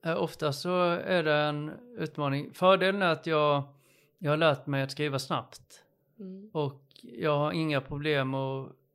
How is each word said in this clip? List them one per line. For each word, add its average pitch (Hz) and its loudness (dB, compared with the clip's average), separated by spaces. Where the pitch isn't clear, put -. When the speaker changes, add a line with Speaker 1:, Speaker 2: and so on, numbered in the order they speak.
Speaker 1:
Eh, 165 -2
ofta 156 -2
så 180 0
är 175 0
det 156 2
en 147 0
utmaning. 147 -4
Fördelen 190 4
är 180 4
att 151 -4
jag, 147 4
jag 151 -2
har 151 2
lärt 156 2
mig 139 -2
att 135 -4
skriva 139 -2
snabbt. - -8
Speaker 2:
Mm. 196 -16
Speaker 1:
Och 143 -2
jag 165 -2
har 151 0
inga 156 0
problem 143 -2
att 135 -6